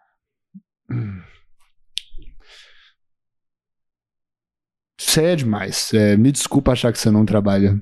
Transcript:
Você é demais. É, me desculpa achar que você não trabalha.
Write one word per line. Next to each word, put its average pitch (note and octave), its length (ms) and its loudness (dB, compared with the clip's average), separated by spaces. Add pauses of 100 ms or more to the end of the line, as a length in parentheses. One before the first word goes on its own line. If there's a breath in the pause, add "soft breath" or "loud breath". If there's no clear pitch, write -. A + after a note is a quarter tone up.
(4000 loud breath)
Você - 240 0
é F3 120 2
demais. G#2 580 -4
É, G#2 220 4
me A#2 160 4
desculpa C#3 400 -2
achar A#2+ 200 0
que - 80 -8
você A#2+ 120 0
não G#2+ 140 4
trabalha. G2+ 560 0